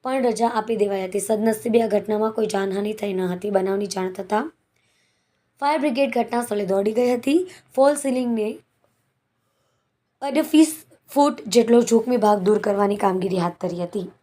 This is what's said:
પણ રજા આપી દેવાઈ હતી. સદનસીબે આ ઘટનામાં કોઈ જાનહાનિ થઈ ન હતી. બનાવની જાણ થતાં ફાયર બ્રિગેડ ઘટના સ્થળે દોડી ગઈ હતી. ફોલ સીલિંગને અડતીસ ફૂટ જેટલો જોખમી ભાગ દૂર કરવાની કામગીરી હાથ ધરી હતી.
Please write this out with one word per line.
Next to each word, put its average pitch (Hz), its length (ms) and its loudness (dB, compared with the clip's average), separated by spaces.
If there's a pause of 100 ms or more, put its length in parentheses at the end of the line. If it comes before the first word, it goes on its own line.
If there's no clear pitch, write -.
પણ 262 220 -2
રજા 226 220 2
આપી 226 280 -2
દેવાઈ 196 300 0
હતી. 190 140 -4
સદનસીબે 220 600 2
આ 226 60 0
ઘટનામાં 208 440 0
કોઈ 220 140 -2
જાનહાનિ 196 480 -4
થઈ 202 200 -6
ન 185 80 -2
હતી. 180 280 -4
બનાવની 196 360 0
જાણ 185 280 -6
થતાં 208 380 -4 (1080)
ફાયર 285 200 0
બ્રિગેડ 277 320 0
ઘટના 240 300 -2
સ્થળે 208 240 -4
દોડી 196 260 0
ગઈ 247 240 0
હતી. 302 340 0 (260)
ફોલ 277 200 4
સીલિંગને 240 600 -2 (1600)
અડતીસ 302 540 2 (380)
ફૂટ 285 340 2
જેટલો 233 340 4
જોખમી 233 360 2
ભાગ 208 220 4
દૂર 196 200 2
કરવાની 202 360 0
કામગીરી 185 420 -2
હાથ 175 240 -2
ધરી 175 220 -6
હતી. 180 240 -8 (160)